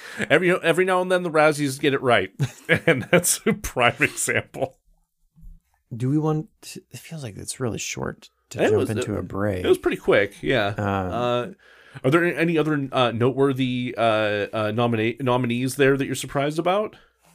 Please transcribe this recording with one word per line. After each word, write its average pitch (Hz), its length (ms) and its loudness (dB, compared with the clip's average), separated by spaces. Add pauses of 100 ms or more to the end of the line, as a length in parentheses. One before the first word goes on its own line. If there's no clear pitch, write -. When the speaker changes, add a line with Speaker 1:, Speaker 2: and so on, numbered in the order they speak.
(280)
Speaker 1:
Every, 170 220 4 (120)
every 165 220 2
now 185 160 2
and 180 100 -2
then 180 120 2
the 180 80 -4
Razzies 147 500 2
get 139 140 2
it 135 80 -2
right, 110 280 2 (240)
<laughs> - 320 -2
and 135 240 2
that's - 360 2
a 113 80 2
prime - 460 0
example. - 760 -2 (1200)
Speaker 2:
Do 127 140 -4
we 151 80 2
want 156 300 -2 (140)
to, - 280 -18
it - 80 -18
feels 160 240 -16
like 98 160 -12
it's - 220 -10
really 113 180 -4
short - 500 -8 (220)
to 123 120 -10
Speaker 1:
It 214 40 4
Speaker 2:
jump 110 100 2
Speaker 1:
was, - 140 0
Speaker 2:
into 110 240 -4
Speaker 1:
it, 98 60 -4
Speaker 2:
a - 20 -6
break. 95 420 -4
Speaker 1:
it - 40 2
was 359 100 4
pretty 294 180 -2
quick, 110 460 2
yeah. 117 240 0 (100)
Speaker 2:
Um, 98 360 -2
Speaker 1:
Uh, 120 340 -2 (580)
are 135 60 2
there 170 140 4 (140)
any 165 200 2
other, 151 340 0
uh, 123 200 2
noteworthy, 127 840 0
uh, 110 60 -2 (500)
uh, 107 220 -2
nomina-, 117 480 0
nominees 123 540 0
there 139 200 4
that 135 80 -2
you're 120 100 -4
surprised 147 440 -4
about? 190 360 0 (400)